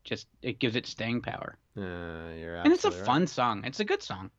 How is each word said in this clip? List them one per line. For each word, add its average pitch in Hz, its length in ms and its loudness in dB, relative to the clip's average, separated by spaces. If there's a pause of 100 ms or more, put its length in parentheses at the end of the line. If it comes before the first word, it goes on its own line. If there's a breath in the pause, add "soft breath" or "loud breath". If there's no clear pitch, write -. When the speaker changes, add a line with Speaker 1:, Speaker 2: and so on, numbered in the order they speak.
Speaker 1:
just, - 220 -6 (160)
it 123 160 -2
gives 117 180 2
it 127 100 0
staying 117 360 -2
power. - 340 -6 (200)
Speaker 2:
Yeah, 85 580 -6
you're 82 220 -6
Speaker 1:
And 294 160 6
it's 359 120 4
a 104 40 4
Speaker 2:
absolutely 90 180 -2
Speaker 1:
fun 135 160 6
Speaker 2:
right. 139 60 4
Speaker 1:
song. 113 360 2
It's 127 160 -4
a 214 40 2
good - 180 0
song. 98 360 -8